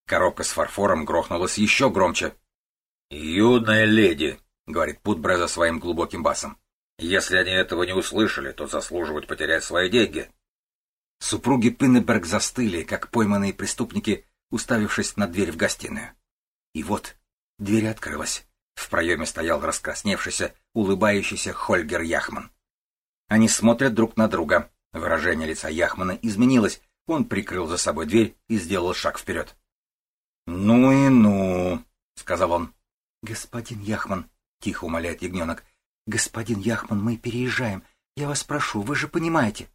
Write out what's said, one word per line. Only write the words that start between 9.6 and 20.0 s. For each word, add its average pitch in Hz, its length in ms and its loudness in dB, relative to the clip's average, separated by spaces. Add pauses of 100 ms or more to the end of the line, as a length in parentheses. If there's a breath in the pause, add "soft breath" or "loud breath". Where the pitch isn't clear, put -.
свои 87 260 0
деньги». 90 400 2 (880)
Супруги 120 500 2
Пиннеберг 120 560 4
застыли, 95 580 -2
как - 260 -8
пойманные 101 440 2
преступники, 101 720 -4 (260)
уставившись 110 640 -2
на 101 120 0
дверь 87 240 -2
в 80 60 -10
гостиную. - 540 -4 (640)
И 78 100 -6
вот - 320 -6 (440)
дверь 107 280 0
открылась. - 580 -8 (300)
В - 140 -14
проеме 82 360 0
стоял 82 360 -2
раскрасневшийся, - 920 -4 (200)